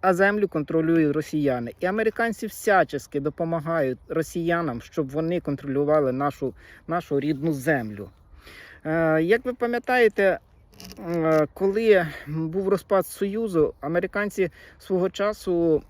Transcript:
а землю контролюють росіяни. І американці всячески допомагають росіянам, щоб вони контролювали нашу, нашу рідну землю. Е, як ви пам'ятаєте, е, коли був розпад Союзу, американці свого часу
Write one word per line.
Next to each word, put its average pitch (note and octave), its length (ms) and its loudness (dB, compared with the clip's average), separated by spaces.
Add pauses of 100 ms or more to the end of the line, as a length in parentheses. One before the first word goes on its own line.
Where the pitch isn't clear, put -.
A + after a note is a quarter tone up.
а F#3 140 4
землю G3 340 2
контролюють D#3+ 680 2
росіяни. C#3 640 -2
І F3 60 -2
американці A3 600 -2
всячески F3 720 0
допомагають D#3 800 -2 (100)
росіянам, E3 720 -2
щоб C#3 300 -6
вони D#3+ 300 -2
контролювали C#3+ 720 0
нашу, C#3 420 -4 (320)
нашу D#3 340 -2
рідну D3 320 -2
землю. A#2+ 560 -4 (760)
Е, D#3+ 380 2
як G#3+ 220 0
ви B3 100 -4
пам'ятаєте, A#3+ 840 2 (600)
е, D#3+ 560 2
коли G3 520 4 (200)
був D#3+ 420 -4
розпад G3 380 0
Союзу, G3 720 0
американці F#3 720 -2 (280)
свого F#3+ 320 -2
часу E3+ 800 0